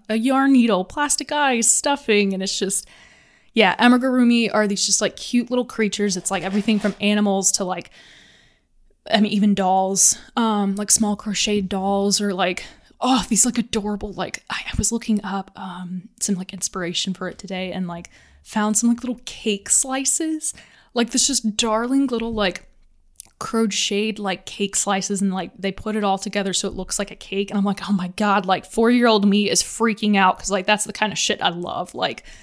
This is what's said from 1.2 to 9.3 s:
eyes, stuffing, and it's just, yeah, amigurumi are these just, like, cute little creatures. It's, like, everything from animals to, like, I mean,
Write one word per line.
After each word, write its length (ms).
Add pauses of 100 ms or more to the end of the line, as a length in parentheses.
eyes, 360
stuffing, 640
and 80
it's 160
just, 300 (680)
yeah, 220 (100)
amigurumi 720
are 140
these 180
just, 140
like, 160
cute 340
little 140
creatures. 520
It's, 140
like, 140
everything 340
from 220
animals 500
to, 140
like, 260 (1200)
I 80
mean, 120